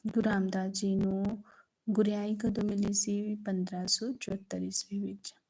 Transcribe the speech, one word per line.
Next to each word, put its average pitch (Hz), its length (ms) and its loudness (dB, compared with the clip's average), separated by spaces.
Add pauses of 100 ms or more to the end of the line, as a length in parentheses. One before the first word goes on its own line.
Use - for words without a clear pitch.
ਗੁਰੂ 220 240 2
ਰਾਮਦਾਸ 190 420 2
ਜੀ 190 240 2
ਨੂੰ 196 480 0 (460)
ਗੁਰਿਆਈ 208 460 2
ਕਦੋਂ 208 280 0
ਮਿਲੀ 208 280 2
ਸੀ? 208 420 0
ਪੰਦਰਾਂ 185 520 -2
ਸੌ 240 340 0
ਚੁਹੱਤਰ 190 420 -6
ਈਸਵੀ 196 360 -4
ਵਿੱਚ। 196 360 -6 (160)